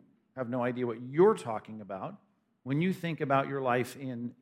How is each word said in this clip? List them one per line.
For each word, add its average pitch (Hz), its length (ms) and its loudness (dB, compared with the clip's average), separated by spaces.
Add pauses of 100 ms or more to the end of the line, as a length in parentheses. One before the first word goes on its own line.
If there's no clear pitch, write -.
(360)
have 127 120 -4
no 123 140 -2
idea 123 240 0
what 117 140 -4
you're 151 340 6
talking 110 460 -8
about 101 360 -8 (480)
when 139 160 0
you 185 120 2
think 170 280 -4
about 139 280 4
your 139 120 -4
life 123 360 0
in, 123 460 -6